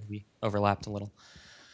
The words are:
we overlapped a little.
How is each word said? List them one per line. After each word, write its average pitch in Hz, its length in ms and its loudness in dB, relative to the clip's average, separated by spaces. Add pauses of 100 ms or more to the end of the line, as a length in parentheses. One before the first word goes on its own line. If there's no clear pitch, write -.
we 104 160 -10 (160)
overlapped 101 460 2
a - 20 -8
little. 101 240 -8 (600)